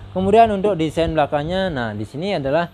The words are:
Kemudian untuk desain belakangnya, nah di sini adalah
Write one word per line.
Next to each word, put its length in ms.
Kemudian 400
untuk 240
desain 400
belakangnya, 560
nah 240
di 80
sini 320
adalah 380